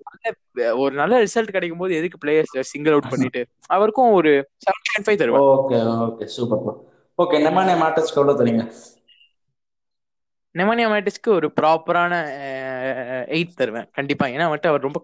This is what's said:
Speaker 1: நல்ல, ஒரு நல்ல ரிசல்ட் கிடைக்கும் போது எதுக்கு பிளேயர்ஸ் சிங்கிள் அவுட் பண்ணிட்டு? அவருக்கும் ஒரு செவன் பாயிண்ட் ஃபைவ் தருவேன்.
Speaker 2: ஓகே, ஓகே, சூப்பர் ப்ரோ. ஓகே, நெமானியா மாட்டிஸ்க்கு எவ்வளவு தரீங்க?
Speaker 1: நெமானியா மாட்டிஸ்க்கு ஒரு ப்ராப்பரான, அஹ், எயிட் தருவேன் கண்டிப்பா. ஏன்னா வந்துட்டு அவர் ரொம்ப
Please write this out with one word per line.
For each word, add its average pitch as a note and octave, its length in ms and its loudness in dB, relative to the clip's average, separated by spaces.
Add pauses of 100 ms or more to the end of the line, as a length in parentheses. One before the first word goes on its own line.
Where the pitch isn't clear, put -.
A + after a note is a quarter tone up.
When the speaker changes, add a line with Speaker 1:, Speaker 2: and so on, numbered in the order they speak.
Speaker 1:
நல்ல, - 760 -6
ஒரு C#3 200 0
நல்ல A3 280 2
ரிசல்ட் G#3+ 280 -2
கிடைக்கும் F3 280 -4
போது F#3 160 -4
எதுக்கு D#3+ 220 -4
பிளேயர்ஸ் D3+ 420 0
சிங்கிள் D3 340 -2
அவுட் C#3 160 2
பண்ணிட்டு? B2+ 380 -2 (180)
அவருக்கும் A3 460 2
ஒரு E3 200 6 (260)
செவன் - 260 -4
பாயிண்ட் G#3 220 -6
ஃபைவ் G#3 120 2
தருவேன். C#3 240 4
Speaker 2:
ஓகே, C3+ 360 4 (240)
ஓகே, A2+ 240 -6
சூப்பர் A#2+ 340 -4
ப்ரோ. G#2 140 -6 (460)
ஓகே, E3+ 220 2
நெமானியா F3 360 2
மாட்டிஸ்க்கு D#3+ 420 0
எவ்வளவு C#3 200 4
தரீங்க? A#2 240 0 (1900)
Speaker 1:
நெமானியா A3 320 0
மாட்டிஸ்க்கு G#3 420 -2
ஒரு D#3 320 2
ப்ராப்பரான, E3+ 520 2 (240)
அஹ், C3 880 -6
எயிட் E3+ 280 -4
தருவேன் A2+ 360 -4
கண்டிப்பா. D3 340 -2
ஏன்னா C#3 220 -2
வந்துட்டு D3+ 200 -2
அவர் C#3+ 140 2
ரொம்ப C#3 220 -6